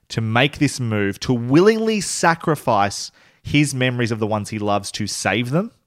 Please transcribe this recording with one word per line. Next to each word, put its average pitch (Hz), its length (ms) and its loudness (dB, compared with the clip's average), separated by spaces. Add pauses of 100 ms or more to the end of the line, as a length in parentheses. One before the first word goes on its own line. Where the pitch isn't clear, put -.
To - 120 -6
make 117 380 0
this 143 220 0
move, 104 400 -2
to - 120 -2
willingly 202 680 2
sacrifice 143 1120 0 (320)
his 143 320 2
memories 123 360 0
of 113 80 -2
the 107 80 -2
ones 104 240 -4
he 110 80 -6
loves 101 340 -2
to 107 140 -6
save 110 440 -2
them, 185 200 -2 (160)